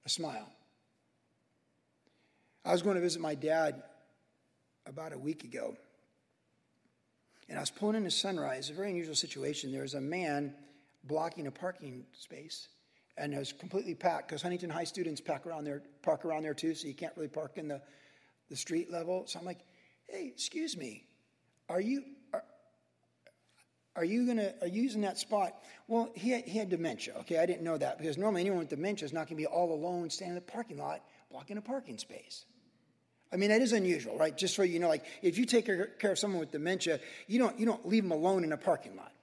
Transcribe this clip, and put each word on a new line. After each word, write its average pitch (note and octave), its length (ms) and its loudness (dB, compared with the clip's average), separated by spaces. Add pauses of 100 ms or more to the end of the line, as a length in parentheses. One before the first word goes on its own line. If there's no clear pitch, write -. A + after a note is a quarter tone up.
A - 40 -10
smile. B2 440 -4 (2000)
I E3 100 4
was F3+ 80 6
going F#3+ 140 4
to F3 60 2
visit E3+ 200 0
my D#3 120 0
dad D3+ 480 2 (1040)
about D#3 280 -10
a C#3 40 -10
week D3+ 280 -4
ago. A#2 320 -6 (1700)
And - 100 -8
I D3 40 -4
was C#3 100 -2
pulling G#3+ 240 0
into G3 160 2
Sunrise, C#3+ 580 0
a D3+ 40 -10
very G3 160 -4
unusual E3 260 -2
situation. C#3+ 560 -2
There C3+ 120 -4
was C3+ 100 -6
a C#3 80 -4
man D3 520 -2 (520)
blocking D#3 420 -2
a C3+ 40 -6
parking C#3+ 600 -8
space, - 560 -14 (480)
and C#3+ 180 -4
it C#3 40 -2
was C#3 160 -6
completely F#3 420 -4
packed E3 320 0
'cause D3 140 -6
Huntington F3 280 -2
High E3 140 -2
students E3 380 -4
pack D3 260 -4
around D#3 160 -6
there, C#3+ 180 -4 (200)
park E3+ 240 2
around D#3 180 0
there D#3 100 0
too, D#3+ 220 0
so D3 140 -8
you C#3 40 -8
can't D#3 220 -8
really D#3 140 -4
park D#3 280 -6
in D#3 120 -6
the, C#3 120 -6 (680)
the C3+ 80 -10
street E3 340 -2
level. F3 360 -2
So E3+ 120 -6
I'm E3+ 60 -12
like, F3+ 180 -10 (440)
"Hey, F#4+ 200 -6
excuse - 480 -4
me, B2+ 320 -10 (640)
are F3 100 2
you, C4 240 0 (300)
are, - 100 -2 (1500)
are E3 80 0
you A#3 240 2
gonna, G#3+ 320 2
are F3+ 80 0
you F#3+ 140 0
using A#3+ 220 2
that F#3 140 0
spot?" G3 460 0 (240)
Well, A3+ 280 2
he A3 160 0
had, A#3+ 120 2
he G3 160 -2
had G#3 80 0
dementia, E3 520 -2
okay? - 180 0
I E3 80 8
didn't E3+ 180 0
know E3 140 0
that C#3+ 200 0
because D#3 200 -2
normally F#3+ 240 2
anyone F#3 180 2
with D#3+ 80 -4
dementia E3 380 -2
is C3+ 80 -6
not D#3 140 -2
gonna D#3+ 100 -8
be D3+ 80 0
all E3+ 260 2
alone E3+ 380 -2
standing F3+ 260 -6
in - 0 -
the F3 160 -10
parking A3+ 280 -6
lot C#3+ 220 -4 (300)
blocking D3 240 -10
a G#3 60 -6
parking A#3 360 -6
space. - 460 -14 (840)
I F3+ 60 -4
mean, G3 140 4
that A3 120 8
is A#3 120 4
unusual, F#3 440 2
right? D#3 200 2
Just F#3 180 0
so G3+ 80 4
you E3+ 160 4
know, F3 80 4
like, D#3 160 2 (180)
if E3+ 160 4
you B3 80 6
take A#3 200 6
care, F#3+ 220 2
care - 260 2
of - 40 2
someone G3 220 2
with D#3 120 -4
dementia, E3 500 2 (260)
you A3 120 4
don't, A#3 200 6
you A3 60 4
don't - 200 2
leave G#3 180 6
them F3 100 2
alone F3 320 4
in D#3 80 2
a D3 40 -2
parking - 380 2
lot. - 160 -14 (120)